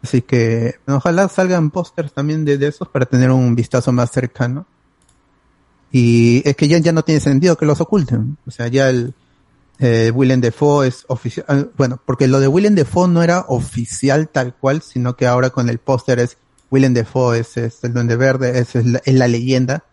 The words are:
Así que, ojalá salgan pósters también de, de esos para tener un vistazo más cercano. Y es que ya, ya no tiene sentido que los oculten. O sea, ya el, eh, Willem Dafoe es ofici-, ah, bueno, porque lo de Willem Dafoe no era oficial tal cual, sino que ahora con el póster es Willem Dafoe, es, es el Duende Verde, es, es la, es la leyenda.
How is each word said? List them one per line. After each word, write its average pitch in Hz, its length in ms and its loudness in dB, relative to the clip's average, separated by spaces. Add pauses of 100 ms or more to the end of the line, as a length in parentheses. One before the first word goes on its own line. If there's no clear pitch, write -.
Así 127 180 -2
que, 117 540 -2 (120)
ojalá 170 420 0
salgan 180 420 0
pósters 170 420 -8
también 151 320 -4
de, 143 140 0
de 143 80 0
esos 147 200 -8
para 131 200 -2
tener 127 240 2
un 123 240 2
vistazo 123 360 -2
más 123 200 0
cercano. 127 560 -6 (1200)
Y 120 560 4
es 139 80 0
que 147 120 0
ya, 165 100 4
ya 170 140 2
no 160 120 0
tiene 151 180 2
sentido 151 360 2
que 160 80 -2
los 147 160 0
oculten. 135 640 -2
O 127 60 -18
sea, 120 160 -8
ya 131 220 2
el, 123 260 -2 (640)
eh, 113 340 2
Willem 127 280 2
Dafoe 143 480 2
es - 180 -12
ofici-, - 400 -8
ah, 143 180 0 (100)
bueno, 127 300 -2
porque 131 220 0
lo 135 120 2
de 135 80 2
Willem 202 280 2
Dafoe 175 320 0
no 170 160 2
era 175 240 0
oficial 135 840 -2
tal 123 240 -4
cual, 139 300 -4
sino 123 320 -6
que 131 100 -2
ahora 127 240 2
con 120 200 -2
el 117 100 -6
póster 127 400 -2
es 123 180 -2 (320)
Willem 135 240 2
Dafoe, 120 460 0
es, - 180 -8
es 117 260 -8
el 120 100 -6
Duende 120 220 -2
Verde, 131 440 0
es, 120 160 -4
es 117 100 0
la, 120 180 0
es 135 120 0
la 123 120 4
leyenda. 127 640 -2